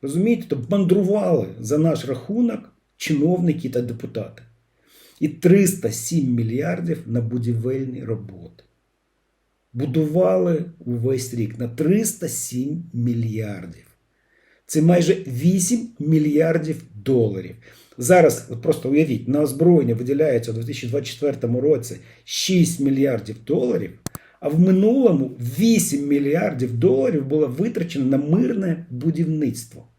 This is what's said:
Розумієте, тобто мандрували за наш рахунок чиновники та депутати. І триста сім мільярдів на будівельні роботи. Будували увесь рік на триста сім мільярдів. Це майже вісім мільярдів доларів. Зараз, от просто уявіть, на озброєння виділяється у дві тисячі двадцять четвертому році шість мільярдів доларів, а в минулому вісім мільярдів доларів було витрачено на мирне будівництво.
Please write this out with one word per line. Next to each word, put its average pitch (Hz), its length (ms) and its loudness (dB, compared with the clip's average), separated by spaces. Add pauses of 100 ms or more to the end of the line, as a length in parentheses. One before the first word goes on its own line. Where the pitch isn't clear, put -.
Розумієте, 190 460 0
тобто 143 300 -2
мандрували 185 680 2 (120)
за 117 180 -2
наш 156 280 2
рахунок 208 680 -4 (240)
чиновники 160 720 0
та 123 120 -2
депутати. 113 640 -8 (760)
І 151 80 -2
триста 180 640 4
сім 131 420 -2
мільярдів 151 720 -2
на 117 160 -2
будівельні 120 800 -4
роботи. 98 600 -10 (1080)
Будували 160 920 0 (140)
увесь 120 540 -4
рік 113 260 -4
на 120 80 -4
триста 170 600 0
сім 143 560 -6 (100)
мільярдів. 110 920 -4 (800)
Це 156 160 0
майже 170 320 4 (140)
вісім 175 600 0 (120)
мільярдів 156 840 2 (120)
доларів. 104 600 0 (420)
Зараз, 160 520 6
от 117 120 -12
просто 151 280 -2
уявіть, 143 380 2
на 139 140 2
озброєння 143 520 4
виділяється 123 580 0
у - 20 -4
дві 113 100 -4
тисячі 120 240 -8
двадцять 117 260 -4
четвертому 127 480 -2
році 139 360 0 (260)
шість - 560 0
мільярдів 135 560 0 (120)
доларів, 185 520 -2 (400)
а 147 100 -4
в 156 100 0
минулому 190 720 4 (280)
вісім 185 480 0
мільярдів 143 720 -2
доларів 135 480 0
було 147 220 0
витрачено 165 580 -4
на 135 120 0
мирне 190 720 -2
будівництво. 151 1000 -4 (120)